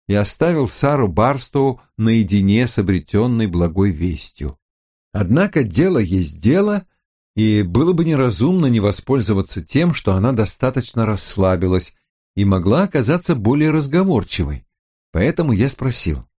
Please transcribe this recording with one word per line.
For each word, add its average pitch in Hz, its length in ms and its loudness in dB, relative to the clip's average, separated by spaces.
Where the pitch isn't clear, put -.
и 98 60 0
оставил 135 540 0
Сару 139 400 0
Барстоу 127 720 0
наедине 110 720 2
с - 100 -4
обретенной 104 720 0
благой 87 440 0
вестью. 76 680 -8
Однако 143 500 0
дело 139 340 0
есть 90 420 -2
дело, 196 480 0
и 107 280 2
было 123 300 2
бы 170 120 0
неразумно 139 640 2
не 117 120 2
воспользоваться 101 840 -2
тем, 165 300 0
что - 200 -2
она 101 180 2
достаточно 120 760 -2
расслабилась 92 920 -2
и 101 100 0
могла 98 380 2
оказаться 160 520 0
более 139 360 2
разговорчивой. 139 920 -2
Поэтому 147 400 0
я 113 180 2
спросил 90 580 -6